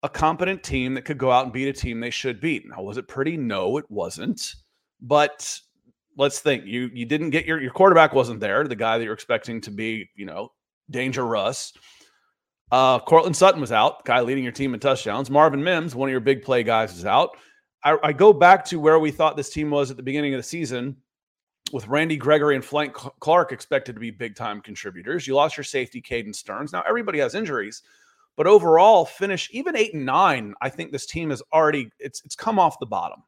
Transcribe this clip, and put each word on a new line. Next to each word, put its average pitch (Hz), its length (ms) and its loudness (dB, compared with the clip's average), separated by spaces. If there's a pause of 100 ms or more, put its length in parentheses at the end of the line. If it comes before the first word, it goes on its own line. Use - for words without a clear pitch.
a - 80 -4
competent 170 540 -2
team 131 320 -6
that 123 100 -10
could 147 120 -8
go 131 140 0
out 127 140 4
and 120 80 -12
beat 131 140 -4
a 139 60 -6
team 123 260 -8
they 120 100 -6
should 113 320 -8
beat. 151 260 -4
Now, 92 140 -16
was 101 160 -10
it 127 100 -12
pretty? 151 300 -4
No, 107 400 -2
it 151 120 -8
wasn't. 95 640 -8 (440)
But 143 600 -2 (580)
let's 139 220 0
think. 131 260 0
You, 120 280 -6
you 120 120 -10
didn't 151 240 -2
get 156 160 -2
your, 160 160 -4
your 123 100 -8
quarterback 170 420 6
wasn't 117 260 0
there, 107 280 -2
the 123 80 -6
guy 113 220 -2
that 117 60 -2
you're 110 100 -6
expecting 113 480 -6
to 110 100 -16
be, 110 440 -8
you 98 100 -14
know, 90 260 -12 (380)
dangerous. 123 840 -4 (1000)
Uh, 131 280 4
Cortland 160 360 4
Sutton 185 260 6
was 117 100 -6
out, 117 320 2
guy 123 180 2
leading 131 220 -2
your 123 80 -6
team 135 220 -6
in 110 60 -8
touchdowns. 127 500 -2
Marvin 143 340 4
Mims, 165 300 -2
one 131 160 -4
of - 20 -4
your 127 80 -2
big 127 220 0
play 123 220 0
guys, 110 340 0
is 87 80 -12
out. 131 320 2 (460)
I, 151 200 4
I 151 100 0
go 202 200 8
back 180 320 8
to 170 140 -6
where 156 180 6
we 156 140 2
thought 151 260 0
this 143 140 -8
team 151 180 -6
was 143 220 0
at 127 60 -12
the 127 60 -16
beginning 139 300 -4
of 131 60 -6
the 113 40 -12
season, 135 540 -8 (720)
with 110 160 -10
Randy 156 300 -2
Gregory 147 380 2
and 127 100 -6
Frank 147 320 -6
Cl-, - 220 -16
Clark 165 320 2
expected 131 420 -6
to 107 60 -16
be 117 120 -10
big-time 104 500 -10
contributors. 107 640 -10
You 135 100 -2
lost 147 200 2
your 147 80 -12
safety, 127 380 -8
Caden 110 340 -10
Stearns. 120 380 -12
Now, 180 140 -6
everybody 208 320 -2
has 131 160 -2
injuries, 147 480 -8 (540)
but 156 100 2
overall, 185 580 8
finish 196 460 -6
even 320 240 -6
eight 214 180 0
and 147 120 -6
nine, 131 560 0
I 131 80 -4
think 156 220 -12
this 135 140 -8
team 165 240 -8
has 127 120 -6 (100)
already, 151 380 2 (100)
it's, - 260 -14
it's - 100 -16
come 220 240 -2
off 170 200 2
the - 60 -10
bottom. 95 420 -8